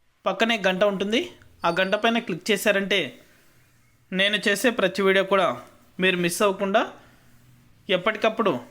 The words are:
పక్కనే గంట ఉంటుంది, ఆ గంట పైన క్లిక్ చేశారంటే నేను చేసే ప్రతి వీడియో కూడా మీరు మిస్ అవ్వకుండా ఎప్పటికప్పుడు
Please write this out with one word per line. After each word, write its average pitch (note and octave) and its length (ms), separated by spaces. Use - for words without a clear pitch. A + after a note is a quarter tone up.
పక్కనే A3+ 300
గంట F#3 160
ఉంటుంది, G3+ 280
ఆ - 100
గంట F#3+ 260
పైన A#3 220
క్లిక్ E3+ 220
చేశారంటే G3 500
నేను G3+ 260
చేసే G#3 240
ప్రతి F#3+ 260
వీడియో F#3+ 240
కూడా F#3+ 160
మీరు F#3 220
మిస్ E3+ 220
అవ్వకుండా G3 360
ఎప్పటికప్పుడు G#3+ 560